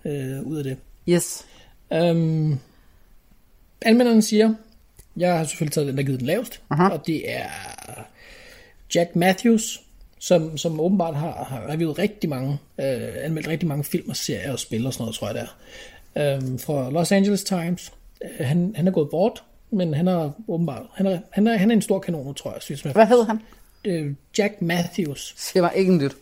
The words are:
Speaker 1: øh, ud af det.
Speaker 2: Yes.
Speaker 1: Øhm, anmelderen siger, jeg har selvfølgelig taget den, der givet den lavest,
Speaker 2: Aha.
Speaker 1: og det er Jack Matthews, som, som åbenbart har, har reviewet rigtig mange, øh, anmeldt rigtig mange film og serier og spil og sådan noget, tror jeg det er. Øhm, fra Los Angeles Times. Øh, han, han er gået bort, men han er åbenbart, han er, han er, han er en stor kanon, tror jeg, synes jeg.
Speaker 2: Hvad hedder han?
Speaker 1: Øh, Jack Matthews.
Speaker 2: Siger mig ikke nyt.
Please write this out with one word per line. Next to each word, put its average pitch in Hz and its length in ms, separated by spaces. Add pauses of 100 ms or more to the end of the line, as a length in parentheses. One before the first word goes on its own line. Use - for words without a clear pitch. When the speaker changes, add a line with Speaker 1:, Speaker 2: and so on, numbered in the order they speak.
Speaker 1:
øh, 135 360
ud 156 160
af 143 60
det. 131 140 (320)
Speaker 2:
Yes. - 360 (480)
Speaker 1:
Øhm, 160 640 (1200)
anmelderen 233 400
siger, 214 320 (640)
jeg 175 200
har 160 80
selvfølgelig 151 280
taget 151 140
den, 135 100
der 143 60
givet 135 160
den 120 80
lavest, 214 420
Speaker 2:
Aha. 170 200
Speaker 1:
og 170 180
det 151 240
er 123 160 (1500)
Jack 175 200
Matthews, 190 640 (380)
som, 160 380
som 160 220
åbenbart 175 360
har, 156 280
har - 260
reviewet 156 300
rigtig 196 300
mange, 135 220 (280)
øh, 135 220 (240)
anmeldt 156 220
rigtig 165 200
mange 143 160
film - 260
og 131 60
serier 95 360
og 120 80
spil 113 280
og 123 60
sådan - 100
noget, 110 120
tror 107 120
jeg 101 80
det 110 80 (720)
er. 143 220
Øhm, 131 220
fra 135 320
Los 165 200
Angeles 196 320
Times. 175 480 (480)
Øh, 131 80
han, 175 280
han 160 120
er 190 40
gået 156 180
bort, 202 340 (280)
men 180 220
han 165 140
er 165 240 (160)
åbenbart, 165 460
han 190 120
er, 190 140 (120)
han 208 160
er, 233 100
han 202 140
er 233 40
en 208 60
stor 190 180
kanon, 143 360
tror - 180
jeg, - 80
synes - 240
jeg. 147 80
Speaker 2:
Hvad 214 120
hedder 233 200
han? 220 140 (460)
Speaker 1:
Øh, 156 280 (240)
Jack 208 240
Matthews. 175 760
Speaker 2:
Siger - 260
mig 175 120
ikke 185 220
nyt. 139 240